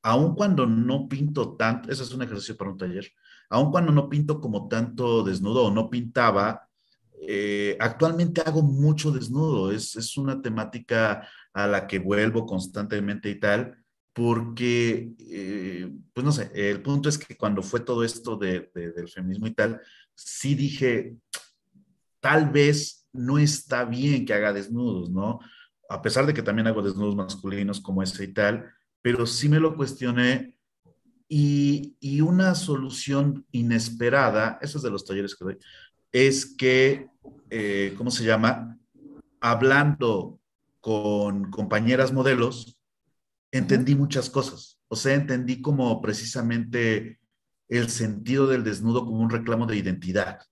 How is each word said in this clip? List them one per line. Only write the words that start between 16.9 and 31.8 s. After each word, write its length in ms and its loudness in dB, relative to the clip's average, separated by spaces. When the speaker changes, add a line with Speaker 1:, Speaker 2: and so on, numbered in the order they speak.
Speaker 1:
es 100 0
que 180 -16
cuando 260 -2
fue 180 -4
todo 240 -2
esto 320 -6
de, 380 -4
de, 180 -10
del 160 -10
feminismo 380 -6
y 80 -6
tal, 260 0
sí 400 -4
dije, 640 0
tal 300 4
vez 600 2
no 260 0
está 460 2
bien 400 0
que 100 0
haga 180 2
desnudos, 580 -4
¿no? 300 -2
A 140 -10
pesar 240 2
de 80 2
que 80 -2
también 240 0
hago 160 0
desnudos 340 -2
masculinos 640 -6
como 220 -4
ese 220 -6
y 80 -12
tal, 380 0
pero 240 0
sí 220 0
me 120 6
lo 160 2
cuestioné 800 0
y, 720 2